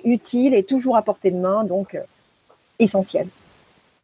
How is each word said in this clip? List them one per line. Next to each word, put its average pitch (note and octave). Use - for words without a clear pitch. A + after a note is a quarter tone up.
utile B3
et G3
toujours B3+
à G#3+
portée G#3
de F3+
main, G3
donc, F#3
euh, D3+
essentiel. F#3+